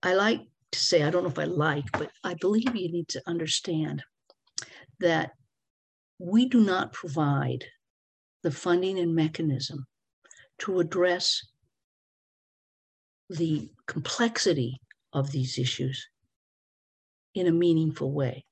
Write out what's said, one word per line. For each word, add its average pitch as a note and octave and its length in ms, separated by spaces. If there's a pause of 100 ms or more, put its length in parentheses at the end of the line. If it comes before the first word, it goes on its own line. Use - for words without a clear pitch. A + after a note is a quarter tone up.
I F#3 120
like G#3+ 260 (300)
to - 80
say, D#3+ 240
I D3 80
don't F3 140
know F3+ 40
if C#3 100
I D3+ 60
like, D3 480
but - 180 (140)
I F3+ 100
believe A3 400
you F#3 160
need E3+ 180
to - 180
understand D#3 760 (960)
that E3 320 (880)
we G#3+ 300
do B3 120
not F#3+ 320
provide C#3 720 (760)
the E3+ 80
funding F3+ 480
and E3+ 160
mechanism D3+ 720 (720)
to F#3 200
address F3+ 600 (1900)
the D#3+ 400 (160)
complexity D#3 920 (320)
of C#3 180
these C3 280
issues C3 460 (1300)
in F3+ 120
a E3+ 60
meaningful D#3+ 600
way. C3+ 400